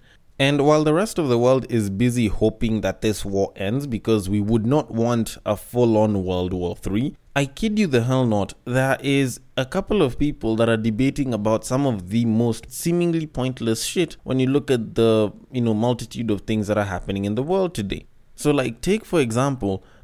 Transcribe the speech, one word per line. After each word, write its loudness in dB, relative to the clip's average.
And 2
while 4
the 4
rest 0
of 0
the 4
world 4
is 0
busy 2
hoping 0
that -4
this -2
war 0
ends -4
because 0
we 0
would 0
not 0
want 0
a 0
full-on 2
World -2
War -4
Three, -4
I 2
kid -4
you 2
the 2
hell 2
not, 0
there 0
is 0
a 0
couple -2
of 2
people 0
that 4
are 4
debating 0
about 0
some 0
of -2
the 2
most 0
seemingly -2
pointless -2
shit -4
when -2
you 2
look 0
at -2
the, 4
you -4
know, 2
multitude -2
of -2
things -2
that 2
are 0
happening -4
in -2
the -2
world -2
today. -6
So, 0
like, -2
take -2
for 0
example, -2